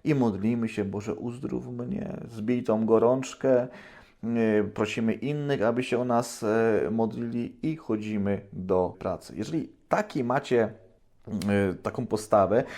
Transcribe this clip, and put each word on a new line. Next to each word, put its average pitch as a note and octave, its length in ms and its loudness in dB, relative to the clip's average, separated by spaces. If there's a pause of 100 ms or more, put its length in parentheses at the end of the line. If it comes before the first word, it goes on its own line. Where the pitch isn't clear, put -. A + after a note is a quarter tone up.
I D#3 120 2
modlimy A2+ 540 0
się: G#2+ 160 -2
„Boże, G#2 300 -6
uzdrów B2 520 -6
mnie, B2 500 -8 (120)
zbij A2+ 340 -2
tą A2 220 2
gorączkę”, B2 840 4 (560)
yy, A2 400 2 (100)
prosimy A2 400 0
innych, C#3+ 480 -2
aby A#2 220 2
się A#2+ 160 -2
o B2 60 -2
nas, A#2+ 380 -2
e, G#2+ 480 2
modlili A#2 720 -2
i D#3 120 -2
chodzimy G#2+ 640 -2 (120)
do F#2 460 0
pracy. - 380 -8
Jeżeli C#3 320 -4 (200)
taki D#3+ 340 0
macie, A#2+ 500 2 (540)
e, G2 460 2
taką A2 340 -6
postawę, G#2+ 560 4 (140)